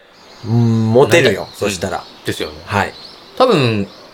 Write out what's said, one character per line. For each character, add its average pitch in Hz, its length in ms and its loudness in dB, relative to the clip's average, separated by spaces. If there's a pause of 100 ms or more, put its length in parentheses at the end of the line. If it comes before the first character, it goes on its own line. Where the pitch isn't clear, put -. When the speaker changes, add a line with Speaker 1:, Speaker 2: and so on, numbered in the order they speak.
(460)
Speaker 1:
う 107 80 -4
ん、 113 400 2
モ 135 140 6
テ 170 140 4
る 117 120 2
よ、 90 80 -6
Speaker 2:
な 80 60 -10
り - 40 -20
た - 40 -20
い。 - 20 -18
Speaker 1:
そ 104 140 -2
し 90 80 -8
た 95 100 -4
ら。 82 80 -6
Speaker 2:
う 76 40 -8
ん。 - 240 -20
で 104 80 -4
す - 100 -8
よ 78 60 -8
ね。 76 60 -16 (100)
Speaker 1:
は 101 180 -2
い。 82 100 -6 (420)
Speaker 2:
多 262 120 2
分、 117 400 0 (260)